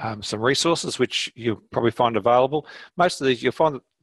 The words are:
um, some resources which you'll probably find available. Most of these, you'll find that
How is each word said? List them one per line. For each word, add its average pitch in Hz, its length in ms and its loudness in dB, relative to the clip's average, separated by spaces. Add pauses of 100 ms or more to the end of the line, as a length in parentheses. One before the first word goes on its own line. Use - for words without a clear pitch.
um, 107 200 -8
some 104 180 -6
resources 139 600 0
which - 360 -2
you'll 113 360 -4
probably 117 200 0
find 120 240 0
available. 127 520 2 (280)
Most 175 240 0
of 135 80 -2
these, 123 140 0
you'll 127 100 0
find 156 240 0
that 123 60 -12 (220)